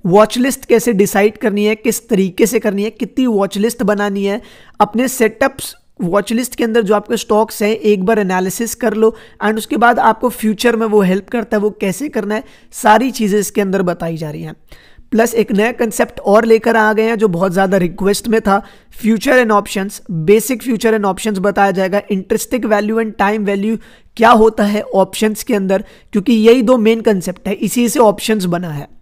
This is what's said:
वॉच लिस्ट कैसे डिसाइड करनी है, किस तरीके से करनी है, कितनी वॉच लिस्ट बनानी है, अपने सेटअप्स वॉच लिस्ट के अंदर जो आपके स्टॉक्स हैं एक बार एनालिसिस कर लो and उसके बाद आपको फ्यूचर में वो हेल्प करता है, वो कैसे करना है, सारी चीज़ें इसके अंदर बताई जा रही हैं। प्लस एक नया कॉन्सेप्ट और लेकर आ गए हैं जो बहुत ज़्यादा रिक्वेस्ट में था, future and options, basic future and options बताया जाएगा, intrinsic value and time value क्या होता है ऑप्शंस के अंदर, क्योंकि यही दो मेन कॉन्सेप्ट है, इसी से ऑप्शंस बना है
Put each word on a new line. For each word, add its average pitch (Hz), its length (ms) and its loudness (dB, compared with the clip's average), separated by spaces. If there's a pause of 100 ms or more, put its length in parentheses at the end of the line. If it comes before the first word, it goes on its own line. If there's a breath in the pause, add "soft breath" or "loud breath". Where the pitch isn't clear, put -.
वॉच 208 320 4
लिस्ट 254 280 -2
कैसे 233 280 2
डिसाइड 208 440 2
करनी 208 280 -2
है, 214 100 0
किस - 340 -4
तरीके 190 360 0
से 214 140 -2
करनी 202 240 -2
है, 220 60 -4
कितनी 247 380 -4
वॉच 196 300 -2
लिस्ट 233 260 -2
बनानी 202 420 -2
है, 196 160 -4 (380 loud breath)
अपने 220 280 2
सेटअप्स 254 680 -2 (260)
वॉच 202 320 -2
लिस्ट 240 220 -4
के - 80 -2
अंदर 226 180 0
जो 208 140 2
आपके 214 220 -2
स्टॉक्स 214 460 -2
हैं 208 60 0
एक 208 340 0
बार 214 160 0
एनालिसिस 185 560 -4
कर 226 180 -2
लो 220 220 0 (280 loud breath)
and 220 140 0
उसके 226 200 -6
बाद 240 220 2
आपको 226 300 0
फ्यूचर 220 460 -2
में 220 120 -2
वो 208 140 2
हेल्प 190 280 0
करता 214 280 -4
है, 202 40 0
वो 208 80 0
कैसे 202 400 -6
करना 208 260 -4
है, 220 80 -6 (280 soft breath)
सारी 226 400 2
चीज़ें 208 280 0
इसके 202 220 -2
अंदर 190 200 0
बताई 170 360 -4
जा 156 120 -8
रही 160 120 -12
हैं। 160 140 -14 (560 soft breath)
प्लस 220 240 2
एक 214 160 0
नया 214 200 2
कॉन्सेप्ट - 480 -4
और 214 260 4
लेकर 226 300 2
आ 214 180 2
गए 220 100 0
हैं 226 140 0
जो 214 100 2
बहुत 180 240 0
ज़्यादा 196 260 0
रिक्वेस्ट 185 500 -2
में 220 140 2
था, 196 200 0 (440 loud breath)
future 247 400 2
and 214 60 -2 (100)
options, 202 400 -8 (100)
basic 208 500 2
future 226 320 0
and 208 120 -2
options 196 320 -2
बताया 196 340 2
जाएगा, 190 300 -2 (100)
intrinsic 208 500 -4
value 214 360 0
and 220 240 -4
time 208 240 0
value 202 320 -2 (400 soft breath)
क्या 226 120 6
होता 220 340 4
है 208 180 0
ऑप्शंस 190 600 -2
के 240 100 -2
अंदर, 196 300 0 (280 soft breath)
क्योंकि 208 220 0
यही 226 280 4
दो 247 160 4
मेन 220 240 2
कॉन्सेप्ट 185 460 -2
है, 202 60 -4
इसी 233 360 -2
से 294 100 -4
ऑप्शंस 214 460 2
बना 175 240 -4
है 147 180 -10 (140)